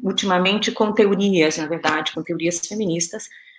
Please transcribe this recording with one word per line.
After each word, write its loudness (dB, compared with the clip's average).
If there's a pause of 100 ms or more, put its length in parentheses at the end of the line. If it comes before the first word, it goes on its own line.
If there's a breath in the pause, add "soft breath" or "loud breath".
ultimamente 0
com 0
teorias, 4
na -4
verdade, -2
com -6
teorias -2
feministas, -4 (320 soft breath)